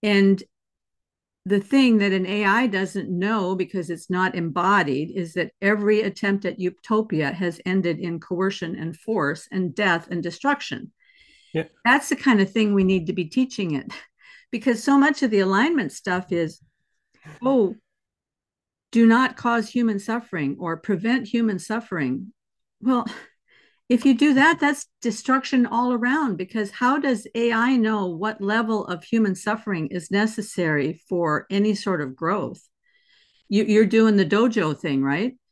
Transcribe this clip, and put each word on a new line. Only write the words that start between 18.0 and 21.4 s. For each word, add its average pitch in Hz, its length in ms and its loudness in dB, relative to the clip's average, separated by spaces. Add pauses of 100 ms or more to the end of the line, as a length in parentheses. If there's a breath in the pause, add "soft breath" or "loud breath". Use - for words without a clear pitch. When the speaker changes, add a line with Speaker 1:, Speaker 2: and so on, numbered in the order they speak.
Speaker 1:
do 233 140 6
not 233 320 4
cause 233 320 -2
human 226 300 -2
suffering 190 580 -6
or 165 180 -4
prevent 214 520 -2
human 226 300 0